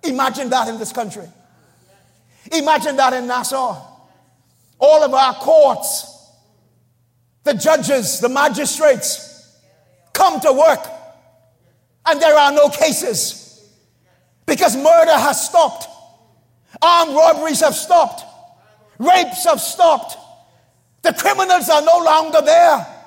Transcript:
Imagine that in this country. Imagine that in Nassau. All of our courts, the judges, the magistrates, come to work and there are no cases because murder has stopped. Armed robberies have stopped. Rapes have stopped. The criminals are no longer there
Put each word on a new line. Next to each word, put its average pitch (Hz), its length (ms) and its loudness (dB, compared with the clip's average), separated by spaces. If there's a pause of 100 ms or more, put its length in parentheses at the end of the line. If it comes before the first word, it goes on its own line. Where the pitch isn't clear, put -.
Imagine 269 440 -6
that 240 180 -2
in 226 100 -10
this 214 140 -12
country. 208 340 -12 (1300)
Imagine 302 460 -2
that 262 160 0
in 247 120 -8
Nassau. 247 560 -6 (960)
All 302 240 4
of 269 120 0
our 262 220 2
courts, - 960 0 (1160)
the 285 80 -2
judges, 269 680 -2
the 240 80 -4
magistrates, 277 1300 -4 (540)
come 330 300 0
to 311 100 2
work 285 340 2 (1200)
and 302 160 0
there 311 140 4
are 285 160 4
no 294 160 4
cases - 960 -6 (800)
because 285 300 -2
murder 320 420 4
has 262 300 -2
stopped. - 400 0 (960)
Armed 330 340 2
robberies 311 460 2
have 302 140 0
stopped. - 500 0 (760)
Rapes 359 460 0
have 311 160 0
stopped. - 560 -2 (840)
The 339 100 0
criminals 381 560 -2
are 302 120 2
no 330 220 2
longer 320 380 2
there 302 440 2 (220)